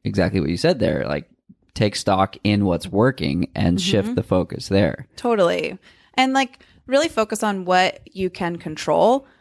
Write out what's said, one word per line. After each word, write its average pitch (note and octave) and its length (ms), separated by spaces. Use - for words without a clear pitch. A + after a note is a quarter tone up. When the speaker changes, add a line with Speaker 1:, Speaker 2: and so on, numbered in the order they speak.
Speaker 1:
exactly G2 360
what D2+ 100
you F2 80
said D#3+ 220
there, D#2 280
like, D2 220
take G#2 200
stock F#2+ 480
in G2+ 220
what's F2 220
working F#2 680
and F2+ 240
shift G2+ 280
Speaker 2:
Mm-hmm. B3 80
Speaker 1:
the A#2+ 80
focus - 460
there. G2 460
Speaker 2:
Totally. F#3 600
And, C4 180
like, C4+ 260
really C#4+ 220
focus G#3+ 340
on G3 220
what F#3 360
you F#3+ 140
can F3 280
control. E3 680